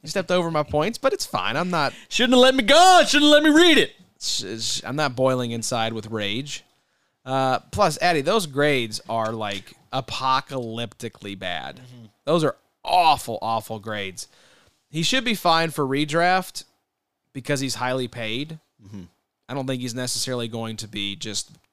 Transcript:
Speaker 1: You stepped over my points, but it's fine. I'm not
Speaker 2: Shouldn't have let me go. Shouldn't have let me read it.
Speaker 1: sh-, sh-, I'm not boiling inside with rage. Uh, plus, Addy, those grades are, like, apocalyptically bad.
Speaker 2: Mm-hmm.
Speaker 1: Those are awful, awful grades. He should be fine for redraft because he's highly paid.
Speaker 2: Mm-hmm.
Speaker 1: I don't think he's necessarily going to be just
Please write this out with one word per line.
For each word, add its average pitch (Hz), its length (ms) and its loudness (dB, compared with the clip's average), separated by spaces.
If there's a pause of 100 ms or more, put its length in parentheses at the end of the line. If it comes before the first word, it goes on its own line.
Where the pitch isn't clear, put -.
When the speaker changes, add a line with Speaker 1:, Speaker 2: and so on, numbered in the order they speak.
Speaker 1:
You - 80 -20
stepped 185 220 -4
over 180 200 0
my 156 120 0
points, 156 340 -2
but 269 160 0
it's - 120 -6
fine. 101 320 -4
I'm 175 120 -2
not 151 240 -2 (160)
Speaker 2:
Shouldn't 247 240 2
have 254 80 8
let 262 140 8
me 262 80 0
go. 339 420 8
Shouldn't 294 280 4
have 294 100 8
let - 0 -
me 311 60 6 (120)
read 330 160 8
it. 175 140 2 (300)
Speaker 1:
sh-, 113 400 -6
sh-, - 240 -4
I'm 120 100 -6
not 139 220 -2
boiling 127 340 0
inside 113 400 -4
with 110 160 -8
rage. 110 560 -6 (600)
Uh, 131 340 0 (120)
plus, 180 300 0
Addy, 175 200 2
those 185 240 0
grades 135 640 -2
are, 113 240 -2
like, 104 400 -8 (180)
apocalyptically 120 1500 -6
bad. 85 400 -8
Speaker 2:
Mm-hmm. 123 280 -20 (200)
Speaker 1:
Those 160 180 2
are 143 120 0 (280)
awful, 151 580 2
awful 110 380 -4
grades. 101 480 -10 (600)
He 160 140 -6
should 254 200 0
be 226 120 -2
fine 165 360 0
for 147 140 -4
redraft 156 800 -2 (720)
because 139 260 -4
he's 131 160 -6
highly 127 320 -4
paid. 127 520 -8 (260)
Speaker 2:
Mm-hmm. 98 180 -16 (460)
Speaker 1:
I 120 40 -12
don't 135 140 -8
think 131 140 -4
he's 120 140 -8
necessarily 123 520 -6
going 113 300 -10
to 107 100 -12
be 101 280 -8
just 101 360 -10 (220)